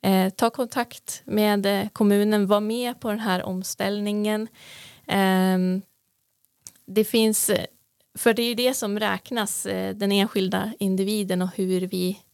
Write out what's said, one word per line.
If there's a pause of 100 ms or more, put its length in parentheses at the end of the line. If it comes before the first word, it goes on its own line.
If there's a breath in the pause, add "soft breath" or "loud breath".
Eh,
ta
kontakt
med,
eh,
kommunen,
var
med
på
den
här
omställningen. (600 loud breath)
Ehm, (1040)
det
finns, (640)
för
det
är
ju
det
som
räknas,
eh,
den
enskilda
individen
och
hur
vi (140)